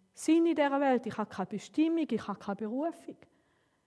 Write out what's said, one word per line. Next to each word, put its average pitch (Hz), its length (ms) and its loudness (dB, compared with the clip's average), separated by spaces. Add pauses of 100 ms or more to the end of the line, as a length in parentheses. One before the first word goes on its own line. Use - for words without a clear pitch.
(140)
Sinn 330 320 4
in 330 80 2
dieser 285 260 2
Welt, 254 240 2
ich 208 140 -8
habe 208 100 -4
keine - 180 -6
Bestimmung, 311 600 0
ich 214 180 -2
habe 196 120 -6
keine 202 180 -6
Berufung. 262 600 -6 (720)